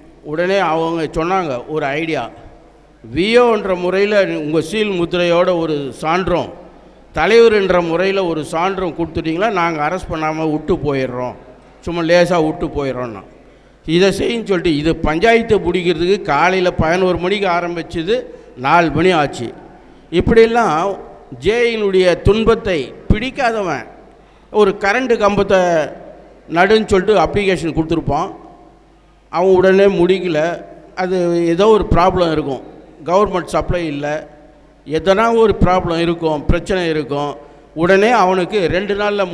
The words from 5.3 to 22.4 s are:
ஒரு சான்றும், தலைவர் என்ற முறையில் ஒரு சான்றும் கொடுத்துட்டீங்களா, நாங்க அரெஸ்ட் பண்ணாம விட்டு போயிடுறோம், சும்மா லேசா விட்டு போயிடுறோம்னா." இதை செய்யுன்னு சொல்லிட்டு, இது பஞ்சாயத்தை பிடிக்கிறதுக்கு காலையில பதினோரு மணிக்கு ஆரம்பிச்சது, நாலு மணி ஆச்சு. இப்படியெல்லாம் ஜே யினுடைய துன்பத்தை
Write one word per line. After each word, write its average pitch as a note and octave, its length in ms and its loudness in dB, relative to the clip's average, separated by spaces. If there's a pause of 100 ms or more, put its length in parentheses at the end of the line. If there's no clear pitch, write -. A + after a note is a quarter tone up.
ஒரு D#3 140 -2 (260)
சான்றும், D#3+ 480 -2 (680)
தலைவர் A3 400 4
என்ற F#3 180 0 (120)
முறையில் F#3+ 320 0 (100)
ஒரு D#3 100 -4 (120)
சான்றும் F3+ 440 -2
கொடுத்துட்டீங்களா, E3 520 -2 (100)
நாங்க E3+ 280 -2
அரெஸ்ட் F3+ 260 -6
பண்ணாம D#3 400 -4
விட்டு D3+ 220 -2 (120)
போயிடுறோம், B2+ 500 -4 (480)
சும்மா E3+ 260 -4
லேசா F3 360 4
விட்டு D#3 200 -4 (100)
போயிடுறோம்னா." B2 460 -6 (760)
இதை F#3+ 120 4 (100)
செய்யுன்னு A#3 320 -4
சொல்லிட்டு, F3 300 0
இது D#3 100 0 (160)
பஞ்சாயத்தை A3 500 2 (100)
பிடிக்கிறதுக்கு F3 520 0 (140)
காலையில F3+ 360 2 (140)
பதினோரு F3+ 420 0
மணிக்கு G3 240 -2 (100)
ஆரம்பிச்சது, E3+ 580 -4 (500)
நாலு E3 220 4 (100)
மணி F3+ 120 4 (100)
ஆச்சு. C3 280 -4 (720)
இப்படியெல்லாம் A3+ 580 4 (680)
ஜே G#3 120 2 (140)
யினுடைய G3 360 2 (200)
துன்பத்தை G#3 520 2 (320)